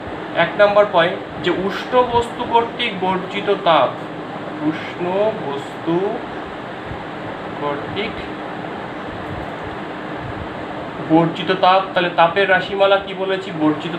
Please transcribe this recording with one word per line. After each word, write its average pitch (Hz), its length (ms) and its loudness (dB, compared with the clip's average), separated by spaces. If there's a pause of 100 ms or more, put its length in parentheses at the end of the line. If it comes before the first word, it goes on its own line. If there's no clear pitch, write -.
(380)
এক 165 120 4 (100)
নম্বর 208 320 8
point 180 260 4 (260)
যে 175 80 2
উষ্ণ 196 600 2
বস্তু 240 320 0 (100)
কর্তৃক 233 480 2
বর্জিত 190 480 0 (140)
তাপ, 147 260 6 (720)
উষ্ণ 160 440 -2 (400)
বস্তু 165 540 -2 (1600)
কর্তৃক 147 500 -4 (3000)
বর্জিত 165 420 2 (100)
তাপ, 190 200 6 (120)
তাহলে 175 220 2
তাপের 190 340 4
রাশিমালা 196 480 4
কি 196 160 -6
বলেছি? 190 380 -2 (100)
বর্জিত 151 380 2